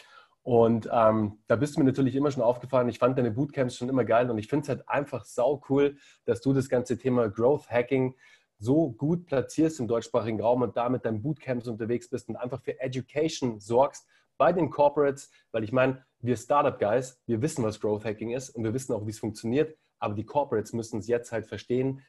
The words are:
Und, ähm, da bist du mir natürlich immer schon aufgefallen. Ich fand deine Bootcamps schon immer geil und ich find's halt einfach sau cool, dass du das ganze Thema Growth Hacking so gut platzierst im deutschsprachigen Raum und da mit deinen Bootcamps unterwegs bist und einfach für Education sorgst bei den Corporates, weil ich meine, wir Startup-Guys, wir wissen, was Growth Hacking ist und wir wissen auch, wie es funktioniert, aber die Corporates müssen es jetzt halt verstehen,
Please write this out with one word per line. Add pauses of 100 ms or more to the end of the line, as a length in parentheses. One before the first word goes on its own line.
(420)
Und,
ähm,
da
bist
du
mir
natürlich
immer
schon
aufgefallen.
Ich
fand
deine
Bootcamps
schon
immer
geil
und
ich
find's
halt
einfach
sau
cool, (260)
dass
du
das
ganze
Thema
Growth
Hacking (460)
so
gut
platzierst
im
deutschsprachigen
Raum
und
da
mit
deinen
Bootcamps
unterwegs
bist
und
einfach
für
Education
sorgst (280)
bei
den
Corporates, (220)
weil
ich
meine, (180)
wir
Startup-Guys,
wir
wissen,
was
Growth
Hacking
ist
und
wir
wissen
auch,
wie
es
funktioniert, (240)
aber
die
Corporates
müssen
es
jetzt
halt
verstehen,